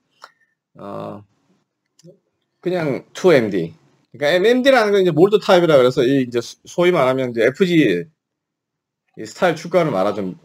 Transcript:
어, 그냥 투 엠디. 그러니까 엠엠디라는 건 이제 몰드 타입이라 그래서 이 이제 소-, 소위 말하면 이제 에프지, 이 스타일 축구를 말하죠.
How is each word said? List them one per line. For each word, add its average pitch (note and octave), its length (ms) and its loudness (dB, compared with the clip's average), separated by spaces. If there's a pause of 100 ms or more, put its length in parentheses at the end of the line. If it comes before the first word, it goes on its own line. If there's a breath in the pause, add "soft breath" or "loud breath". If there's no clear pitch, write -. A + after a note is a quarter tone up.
(760 soft breath)
어, G#2 480 -14 (1400)
그냥 E3 520 -4
투 F3+ 200 4
엠디. G2 400 0 (380)
그러니까 D3 260 -2
엠엠디라는 A#3+ 540 2
건 G3+ 100 2
이제 F3+ 100 0
몰드 F#3+ 280 2
타입이라 F3 380 2
그래서 C3 260 2
이 C3+ 180 2
이제 A#2+ 180 -6
소-, - 260 -10
소위 F3+ 260 0
말하면 C3 400 0
이제 A2+ 120 -2
에프지, B2+ 640 0 (1120)
이 A2 60 -14
스타일 E3 300 -2
축구를 E3 360 -2
말하죠. F#2+ 540 -4